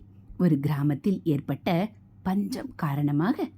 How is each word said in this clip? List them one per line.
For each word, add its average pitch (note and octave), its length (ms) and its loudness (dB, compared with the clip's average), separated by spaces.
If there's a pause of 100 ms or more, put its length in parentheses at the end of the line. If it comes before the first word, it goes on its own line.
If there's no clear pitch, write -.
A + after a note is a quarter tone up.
(380)
ஒரு D#3 220 4
கிராமத்தில் D3 640 0
ஏற்பட்ட E3+ 680 0 (300)
பஞ்சம் G3 520 -4
காரணமாக D3 840 0